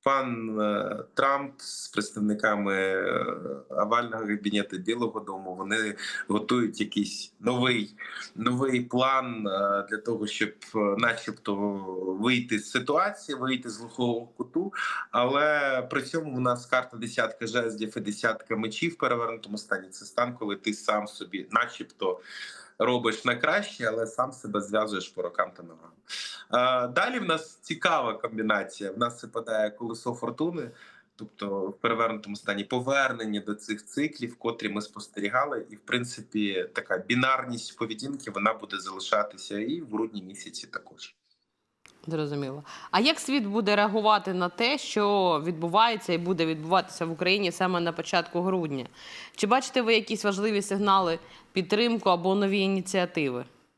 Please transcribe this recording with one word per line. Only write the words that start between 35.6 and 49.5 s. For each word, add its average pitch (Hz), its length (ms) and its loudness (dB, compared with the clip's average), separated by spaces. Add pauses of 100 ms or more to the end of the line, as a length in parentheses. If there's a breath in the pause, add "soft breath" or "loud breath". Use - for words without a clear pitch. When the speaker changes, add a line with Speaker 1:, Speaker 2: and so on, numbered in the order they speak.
Speaker 1:
І, 107 60 -18
в - 40 -20
принципі, 107 920 -2
така - 260 -2
бінарність 123 800 0
поведінки, 117 520 -6
вона 101 240 2
буде 98 240 -8
залишатися 101 800 -2
і 131 220 -2
в 139 100 -12
грудні 107 320 -4
місяці - 440 -14
також. - 480 -14 (920)
Speaker 2:
Зрозуміло. 147 580 -4 (260 loud breath)
А 185 100 6
як 302 200 4
світ 262 260 0
буде 202 300 2
реагувати 208 580 4
на 180 140 2
те, 247 300 2
що 196 680 4
відбувається 180 640 2
і 165 60 2
буде 170 280 2
відбуватися 160 600 0
в 165 60 -2
Україні 180 400 2
саме 185 280 2
на 170 120 0
початку 170 500 0
грудня? 165 440 0 (500 loud breath)
Чи 214 100 2
бачите 247 360 4